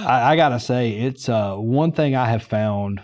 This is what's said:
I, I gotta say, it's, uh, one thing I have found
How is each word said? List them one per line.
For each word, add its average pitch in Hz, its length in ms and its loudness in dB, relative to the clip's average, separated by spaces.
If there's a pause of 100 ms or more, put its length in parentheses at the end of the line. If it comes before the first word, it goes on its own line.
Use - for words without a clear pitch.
I, 127 280 4
I - 20 2
gotta 143 240 4
say, 123 320 -2
it's, 123 360 -6
uh, 104 280 0
one 131 360 0
thing 147 240 0
I 127 140 2
have 113 140 0
found 101 600 -2